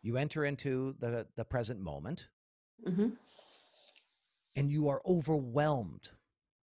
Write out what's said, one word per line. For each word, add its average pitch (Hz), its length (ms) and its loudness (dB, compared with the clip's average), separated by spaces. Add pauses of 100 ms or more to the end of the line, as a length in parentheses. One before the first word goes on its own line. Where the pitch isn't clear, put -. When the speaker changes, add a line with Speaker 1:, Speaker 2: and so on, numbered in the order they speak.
Speaker 1:
you 113 160 -2
enter 147 260 0
into 135 560 0
the, 117 260 -2 (120)
the 113 80 -4
present 120 340 -2
moment. 85 480 -6 (600)
Speaker 2:
Mm-hmm. 202 220 2 (1500)
Speaker 1:
And 143 160 2
you 151 180 2
are 135 160 0
overwhelmed 143 1040 2 (580)